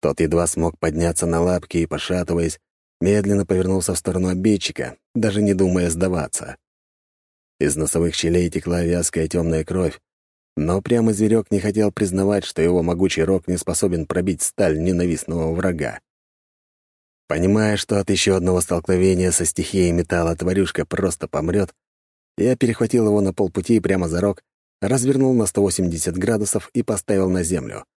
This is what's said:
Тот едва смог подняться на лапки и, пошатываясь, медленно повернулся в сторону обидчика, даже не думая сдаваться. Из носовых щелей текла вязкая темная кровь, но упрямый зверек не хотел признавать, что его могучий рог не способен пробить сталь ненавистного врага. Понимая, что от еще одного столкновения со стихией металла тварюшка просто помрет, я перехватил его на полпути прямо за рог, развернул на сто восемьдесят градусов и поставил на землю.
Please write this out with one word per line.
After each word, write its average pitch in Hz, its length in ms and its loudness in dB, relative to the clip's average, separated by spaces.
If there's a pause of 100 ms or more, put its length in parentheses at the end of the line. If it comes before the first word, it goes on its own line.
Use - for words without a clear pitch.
Тот 71 200 -2
едва 82 260 2
смог 82 320 -2
подняться 82 480 -2
на 82 140 0
лапки 87 380 0
и, 82 80 0
пошатываясь, 85 720 -4 (400)
медленно 101 440 2
повернулся 92 500 0
в - 40 -2
сторону 92 300 -2
обидчика, 95 680 -2 (180)
даже 107 280 0
не 101 120 4
думая 90 360 2
сдаваться. 85 680 -4 (1000)
Из 73 180 0
носовых 82 380 -2
щелей 87 340 0
текла 85 360 -2
вязкая 85 420 -2
темная 82 380 -2
кровь, 90 360 -2 (600)
но 87 180 0
упрямый 113 360 2
зверек 107 380 2
не 101 80 2
хотел 104 320 0
признавать, 95 520 0
что - 160 -6
его 85 220 2
могучий 85 400 0
рог 90 240 0
не 90 100 -2
способен 87 500 -2
пробить 90 360 -2
сталь 80 400 0
ненавистного 85 720 -2
врага. 82 460 -4 (1300)
Понимая, 101 480 2
что 101 240 -2
от 98 100 -4
еще 98 240 2
одного 90 260 2
столкновения 92 680 2
со 87 140 0
стихией 87 480 0
металла 85 420 0
тварюшка 90 500 -2
просто - 440 -4
помрет, 90 440 -2 (640)
я 123 200 2
перехватил 113 500 2
его 104 140 4
на 98 120 0
полпути 101 460 0
прямо 95 300 0
за 85 120 -2
рог, 101 220 0 (380)
развернул 131 520 2
на 113 140 2
сто - 160 0
восемьдесят 87 560 0
градусов 104 560 -2
и 123 80 0
поставил 95 480 0
на 90 140 0
землю. 62 400 -6 (140)